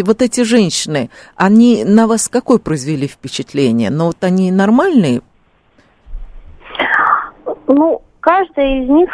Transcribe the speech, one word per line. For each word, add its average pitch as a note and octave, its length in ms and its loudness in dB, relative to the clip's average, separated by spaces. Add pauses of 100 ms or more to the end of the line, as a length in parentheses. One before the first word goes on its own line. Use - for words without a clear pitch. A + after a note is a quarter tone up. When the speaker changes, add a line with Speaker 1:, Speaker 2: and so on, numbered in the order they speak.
Speaker 1:
путем. - 40 -10
Speaker 2:
вот G#3+ 140 0
эти B3 200 -2
женщины, F#3+ 680 -2 (260)
они A3 500 4
на A3 200 4
вас A3 240 -2
какое A#3+ 300 0
произвели C#3+ 480 -4
впечатление? C3+ 840 -4
Ну, D#3+ 180 -2
вот E3+ 160 -6
они F#3 280 0
нормальные? G#3 680 2 (2500)
Speaker 1:
Ну, D4 340 0 (220)
каждая D4 580 0
из B3+ 80 -4
них E4 240 2